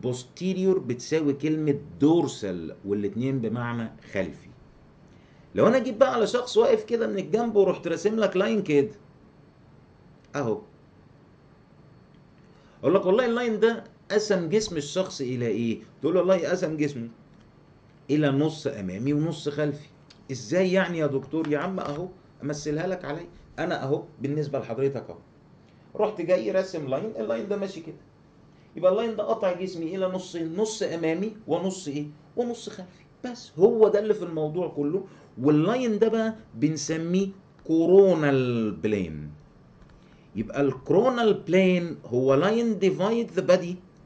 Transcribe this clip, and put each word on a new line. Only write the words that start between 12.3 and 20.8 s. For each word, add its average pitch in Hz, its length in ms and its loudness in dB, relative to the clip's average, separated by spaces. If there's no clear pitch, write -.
اقول 151 120 4
لك: 190 120 4
"والله 226 200 4
اللاين 233 340 0
ده 226 240 2
قسم 190 380 0
جسم 185 280 0
الشخص 180 440 -4
الى 123 260 -4
ايه؟" 113 340 -2
تقول 160 140 0
له: 180 60 6
"والله 175 300 2
قسم 170 260 -2
جسمه 131 320 -4
الى 147 200 4
نص 147 360 0
امامي 104 460 -4
ونص 156 360 -2
خلفي". 147 400 -4
"ازاي 175 400 0
يعني 175 260 0